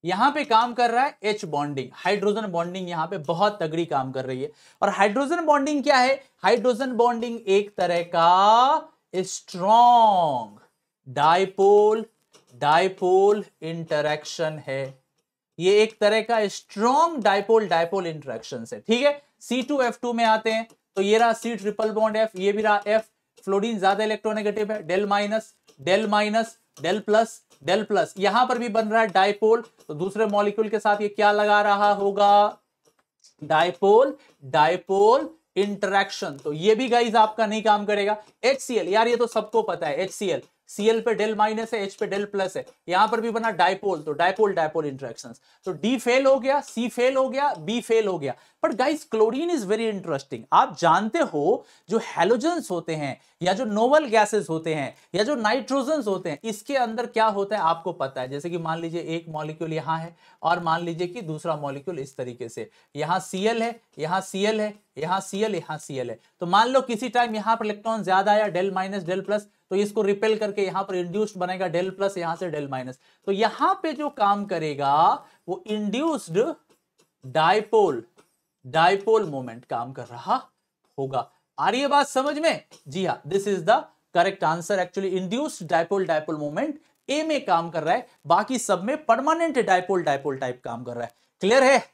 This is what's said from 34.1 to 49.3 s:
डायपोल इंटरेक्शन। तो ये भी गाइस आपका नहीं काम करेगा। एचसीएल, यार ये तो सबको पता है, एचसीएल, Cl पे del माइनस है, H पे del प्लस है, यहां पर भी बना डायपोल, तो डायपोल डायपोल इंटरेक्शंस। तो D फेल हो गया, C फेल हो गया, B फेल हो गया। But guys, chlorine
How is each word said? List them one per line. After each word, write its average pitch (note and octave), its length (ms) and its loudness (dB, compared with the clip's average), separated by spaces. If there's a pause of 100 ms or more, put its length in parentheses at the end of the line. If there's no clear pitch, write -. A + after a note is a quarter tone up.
डायपोल F#3 840 2 (260)
इंटरेक्शन। G3 880 -2
तो D3+ 80 -4
ये F3+ 220 4
भी B3+ 140 -2
गाइस A#3+ 260 2
आपका A3 320 4
नहीं G#3+ 160 -4
काम G#3 220 2
करेगा। G#3 320 0 (280)
एचसीएल, A#3+ 440 0
यार A3 200 2
ये A#3+ 80 2
तो A#3 100 0
सबको A3 360 -2
पता E3+ 240 -4
है, C#3+ 100 -2
एचसीएल, F3+ 460 -4 (280)
Cl A3 300 0
पे A3+ 160 -2
del G#3+ 200 -2
माइनस A3 380 -2
है, G3 140 -4
H F#3+ 60 -14
पे G#3 140 -6
del G3+ 160 -4
प्लस F#3+ 320 -4
है, - 100 -10 (220)
यहां F#3+ 200 4
पर A3+ 120 -2
भी A#3 100 -4
बना A3+ 200 -2
डायपोल, F#3 520 0
तो D3+ 100 -6
डायपोल F#3 420 2
डायपोल D#3 320 -2
इंटरेक्शंस। C3 540 -12 (240)
तो F#3 100 -6
D A3+ 240 -2
फेल B3+ 280 2
हो C4+ 140 4
गया, C4+ 220 0
C A3+ 280 -6
फेल B3+ 260 0
हो C4 120 0
गया, C4+ 280 -2
B F#3+ 260 -4
फेल A3 260 0
हो F#3 100 -2
गया। C#3 160 -6 (300)
But D4+ 120 0
guys, C#4+ 220 0
chlorine A#3 520 0